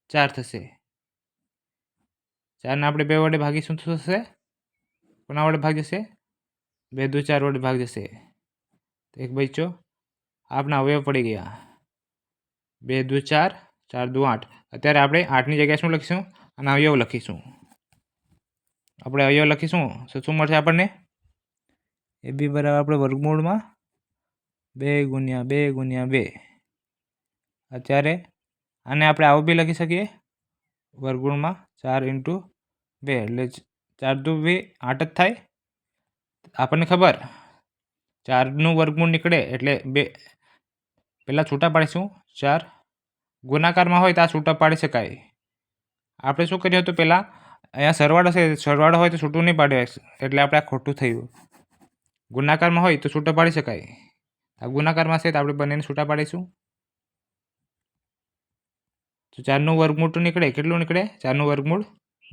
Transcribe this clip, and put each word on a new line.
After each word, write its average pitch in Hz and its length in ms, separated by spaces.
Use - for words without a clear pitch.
ચાર 143 180
થશે. 120 340
ચારને 139 220
આપણે 147 180
બે 151 120
વડે 156 220
ભાગીશું 151 380
તો - 80
શું 165 140
થશે? 180 200
કોના 151 180
વડે 156 120
ભાગ 156 200
જશે? 156 200
બે 131 160
દુ 143 140
ચાર 143 220
વડે 139 140
ભાગ 131 180
જશે. 120 280
તો - 140
એક 127 100
બચ્યો. 135 380
આપના 139 280
અવયવ 143 260
પડી 139 180
ગયા. 101 280
બે 127 200
દુ 135 180
ચાર, 156 300
ચાર 127 180
દુ 131 160
આઠ. 120 240
અત્યારે 147 260
આપણે 143 260
આઠની 139 340
જગ્યાએ 147 180
શું 165 140
લખીશું? 170 320
આના 139 140
અવયવ 147 220
લખીશું. 117 460
આપણે 139 180
અવયવ 143 200
લખીશું 156 400
તો - 140
શું 156 160
મળશે 156 200
આપણને? 165 300
એ 127 60
બી 139 180
બરાબર 147 300
આપણે 147 180
વર્ગમૂળમાં 151 640
બે 131 140
ગુણ્યા 131 380
બે 135 160
ગુણ્યા 131 340
બે. 131 180
અત્યારે 139 420
આને 147 200
આપણે 151 200
આવું 147 180
બી 165 100
લખી 165 180
શકીએ, 170 320
વર્ગમૂળમાં 139 580
ચાર 131 280
ઇન્ટુ 135 300
બે, 139 120
એટલે 120 340
ચ-, - 180
ચાર 135 120
દુ 135 180
બી 175 180
આઠ 131 220
જ 160 120
થાય. 196 220
આપણને 156 300
ખબર 180 300
ચારનું 135 480
વર્ગમૂળ 160 340
નીકળે 165 300
એટલે 131 320
બે, 135 180
પહેલાં 147 160
છૂટા 151 240
પાડીશું. 160 380
ચાર 143 260
ગુણાકારમાં 175 560
હોય 185 120
તો 170 100
આ 165 40
છૂટા 160 260
પાડી 160 240
શકાય. 135 400
આપણે 139 280
શું 185 140
કર્યું 180 220
હતું 175 120
પહેલાં? 170 300
અહીંયા 143 180
સરવાળો 160 380
છે, 175 120
સરવાળો 151 440
હોય 170 120
તો 170 60
છૂટું 156 280
નહીં 170 120
પાડે, 143 200
એટલે 135 180
આપણે 143 180
આ 147 80
ખોટું 131 280
થયું. 120 340
ગુણાકારમાં 156 540
હોય 190 120
તો - 120
છૂટા 156 240
પાડી 165 180
શકાય. 127 360
આ 120 60
ગુણાકારમાં 160 520
છે 160 140
તો 151 60
આપણે 143 140
બંનેને 143 300
છૂટા 147 220
પાડીશું. 151 380
તો 127 60
ચારનું 151 360
વર્ગમૂળ 160 320
તો 165 100
નીકળે, 170 300
કેટલું 160 280
નીકળે? 165 280
ચારનું 143 400
વર્ગમૂળ 147 380